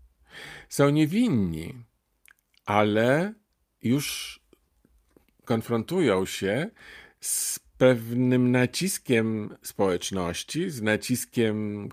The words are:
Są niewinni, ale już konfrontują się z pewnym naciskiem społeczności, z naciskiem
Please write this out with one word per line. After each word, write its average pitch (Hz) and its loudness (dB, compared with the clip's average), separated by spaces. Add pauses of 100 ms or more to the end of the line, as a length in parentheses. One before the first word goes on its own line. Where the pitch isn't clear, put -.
(680)
Są 143 2
niewinni, 147 0 (880)
ale 110 2 (480)
już - -4 (1080)
konfrontują 113 0
się 110 -2 (500)
z - -6 (180)
pewnym 123 4
naciskiem 120 0
społeczności, 95 -4
z 131 -10
naciskiem 107 -2